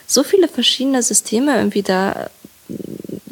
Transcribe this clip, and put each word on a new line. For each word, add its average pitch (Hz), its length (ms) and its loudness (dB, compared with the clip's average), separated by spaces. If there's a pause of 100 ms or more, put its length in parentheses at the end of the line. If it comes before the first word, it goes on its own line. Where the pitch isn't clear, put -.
so - 160 2
viele 349 260 4
verschiedene 254 540 0
Systeme 240 540 0
irgendwie 202 260 2
da, 190 460 -2 (400)
äh, - 60 -10 (580)